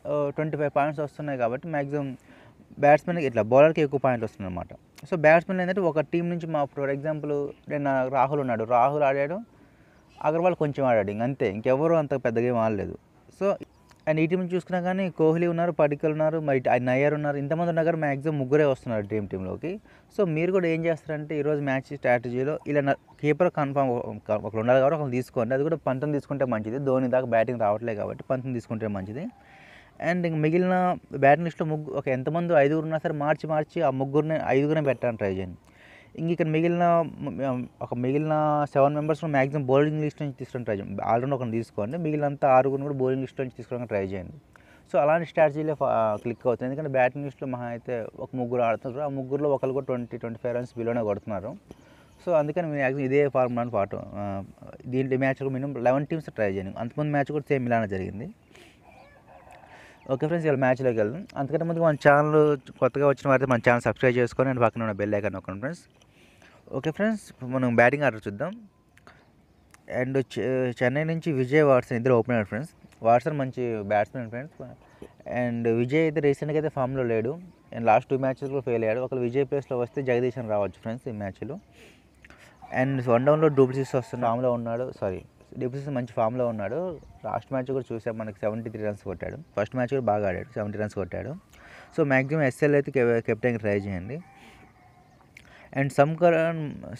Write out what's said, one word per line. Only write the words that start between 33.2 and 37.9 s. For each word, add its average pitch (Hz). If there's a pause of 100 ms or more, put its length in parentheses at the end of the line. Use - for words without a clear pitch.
మార్చి 156
ఆ 147
ముగ్గురిని 139
ఐదుగురిని 147
పెట్టడానికి 120
ట్రై 98
చేయండి. 92 (580)
ఇంక 165
ఇక్కడ 165
మిగిలిన 170 (340)
మ-, 127 (160)
ఒక 123